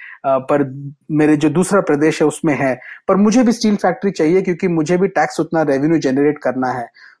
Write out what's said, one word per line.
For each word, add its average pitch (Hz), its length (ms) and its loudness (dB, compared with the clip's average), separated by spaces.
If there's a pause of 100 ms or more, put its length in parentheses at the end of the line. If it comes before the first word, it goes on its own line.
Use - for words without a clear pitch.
(260)
अ, 135 120 2
पर 139 540 -4 (200)
मेरे 151 260 4
जो 151 120 2
दूसरा 180 320 0
प्रदेश 156 400 0
है 156 60 4
उसमें 147 280 -2
है, 127 240 -2 (280)
पर 190 80 2
मुझे 214 280 4
भी 233 80 2
स्टील 208 240 0
फैक्ट्री 190 360 -2
चाहिए 175 300 0
क्योंकि 180 260 -2
मुझे 170 300 0
भी 190 100 0
टैक्स 160 320 -2
उतना 160 220 -2
रेवेन्यू 147 380 0
जनरेट 143 380 0
करना 127 300 -4
है, 123 220 -6 (300)